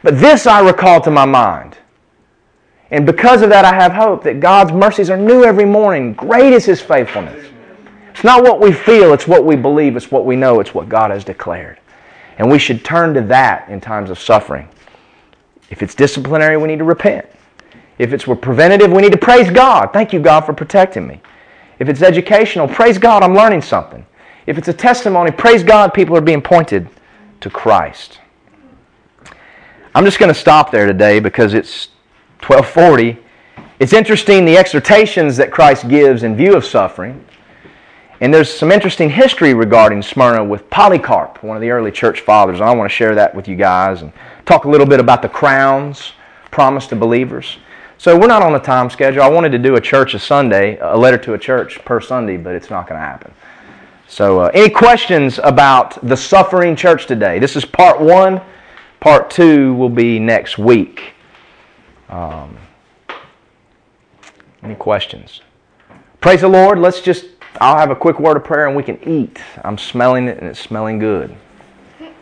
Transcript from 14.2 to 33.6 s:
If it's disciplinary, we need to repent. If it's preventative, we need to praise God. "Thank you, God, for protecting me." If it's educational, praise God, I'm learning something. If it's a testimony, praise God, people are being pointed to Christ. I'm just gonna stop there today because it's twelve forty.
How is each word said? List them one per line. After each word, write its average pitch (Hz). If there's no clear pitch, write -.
If -
it's 95
disciplinary, 151
we 156
need 156
to 160
repent. 170
If 123
it's 123
preventative, 175
we 190
need 202
to 208
praise 240
God. 202
"Thank 202
you, 165
God, 156
for 147
protecting 160
me." 69
If 131
it's 139
educational, 180
praise 226
God, 214
I'm 185
learning 208
something. 76
If 147
it's 165
a 170
testimony, 190
praise 226
God, 202
people 170
are 156
being 151
pointed 135
to 101
Christ. -
I'm 165
just 190
gonna 185
stop 151
there 104
today 104
because 107
it's -
twelve 135
forty. 123